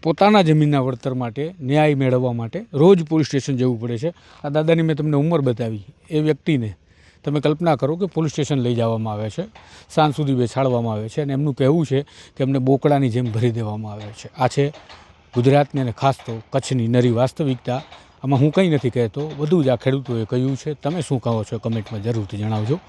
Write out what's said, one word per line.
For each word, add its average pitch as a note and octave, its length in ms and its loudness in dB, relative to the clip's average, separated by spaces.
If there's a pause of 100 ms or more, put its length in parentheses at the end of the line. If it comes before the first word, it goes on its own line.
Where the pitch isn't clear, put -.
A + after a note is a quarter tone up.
પોતાના F#3+ 400 4
જમીનના D3+ 380 4
વળતર C3 340 -4
માટે, B2+ 460 -6
ન્યાય D3 340 2
મેળવવા B2+ 380 2
માટે A#2 400 -8
રોજ E3 320 6
પોલીસ D#3 220 0
સ્ટેશન C#3 300 -2
જવું B2 240 0
પડે A#2 180 -6
છે. D#3+ 140 -4 (320)
આ D3 40 -6
દાદાની D#3 340 2
મેં D#3+ 140 0
તમને D3+ 200 0
ઉંમર D#3 240 2
બતાવી, A#2 440 -4 (260)
એ D#3 100 0
વ્યક્તિને D3 560 -2 (480)
તમે D3 160 -2
કલ્પના D3+ 360 2
કરો C#3+ 200 -2
કે F#3+ 100 -4
પોલીસ D#3+ 260 -2
સ્ટેશન D3 260 -2
લઈ A#2+ 160 0
જવામાં A2+ 400 -2
આવે G#2+ 160 -6
છે, E3 120 -8 (480)
સાંજ D3+ 260 2
સુધી C#3 180 0
બેસાડવામાં B2 600 0
આવે G#2+ 140 -6
છે D3+ 140 -6
અને C#3 100 -4
એમનું C#3+ 220 -2
કહેવું D3 320 2
છે C3 160 0 (340)
કે C#3 80 -2
અમને C3+ 140 0
બોકડાની C3+ 500 2
જેમ A#2+ 240 -2
ભરી A2+ 180 2
દેવામાં G#2+ 420 -8
આવે G#2 100 -14
છે. G#2+ 360 -16
આ C3 100 2
છે C#3+ 240 0 (600)
ગુજરાતની C#3 460 2
અને B2+ 180 -2
ખાસ C3+ 160 2 (120)
તો A2+ 160 -10 (100)
કચ્છની B2+ 360 -2
નરી B2 220 4
વાસ્તવિકતા. B2+ 720 -2 (400)
આમાં C3+ 180 2
હું D3 120 4
કંઈ F#3 160 2
નથી C3+ 220 0
કહેતો, C3 460 -4
બધું D3+ 280 2
જ C3 40 2
આ B2 80 2
ખેડૂતોએ B2 480 -2
કહ્યું B2+ 320 -2
છે. D3+ 180 -8
તમે D#3+ 260 -6
શું C3+ 200 -4
કહો A2+ 320 -2
છો A#2 60 -6
કમેન્ટમાં A2 440 -6
જરૂરથી G#2+ 340 -4
જણાવજો. A2 520 -2